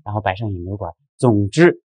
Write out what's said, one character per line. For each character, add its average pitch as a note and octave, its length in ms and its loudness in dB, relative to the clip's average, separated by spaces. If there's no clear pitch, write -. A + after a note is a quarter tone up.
然 G#2 100 -8
后 G#2+ 60 -2
摆 G2+ 160 -2
上 G#2 160 -6
引 F2 140 -8
流 G2 100 -8
管。 F2+ 180 -10
总 G#2 340 2
之， E3 320 4